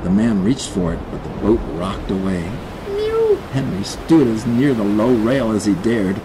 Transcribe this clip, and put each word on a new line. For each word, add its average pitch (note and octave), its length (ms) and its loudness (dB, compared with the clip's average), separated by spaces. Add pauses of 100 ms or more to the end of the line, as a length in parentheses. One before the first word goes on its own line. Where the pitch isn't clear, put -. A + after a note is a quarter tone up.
The E2+ 60 -4
man G#2 340 2
reached B2 240 0
for F2 260 -2
it, D#2+ 60 -6 (120)
but - 120 -8
the D#2+ 60 -8 (100)
boat G#2+ 220 2 (140)
rocked F#2 360 -6
away. F#2+ 320 -2 (500)
Mew! A4 440 2 (160)
Henry C#3 320 -2
stood D#3+ 420 2
as A2 180 0
near B2 280 2
the A2 100 0
low G#2+ 300 4
rail A#2 380 2
as G#2+ 120 2
he G2+ 120 4
dared. G2 500 0